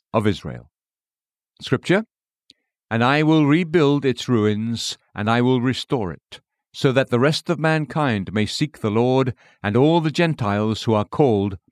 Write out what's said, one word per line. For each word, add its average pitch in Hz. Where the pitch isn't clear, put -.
of 110
Israel. 69
Scripture, 175
"And 113
I 143
will 156
rebuild 147
its 123
ruins, 110
and 104
I 120
will 127
restore 120
it, -
so 139
that 127
the 120
rest 151
of 156
mankind 147
may 107
seek -
the 110
Lord, 127
and 101
all 160
the 156
Gentiles 110
who 113
are 104
called 101